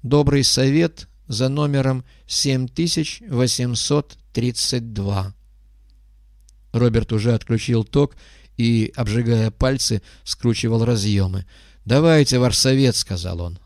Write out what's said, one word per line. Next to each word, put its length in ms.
«Добрый 420
совет 640
за 200
номером 560
семь 420
тысяч 640
восемьсот 880
тридцать 600
два». 420
Роберт 400
уже 220
отключил 480
ток 320
и, 380
обжигая 560
пальцы, 500
скручивал 600
разъемы. 600
«Давайте 540
ваш 180
совет», 380
сказал 460
он. 240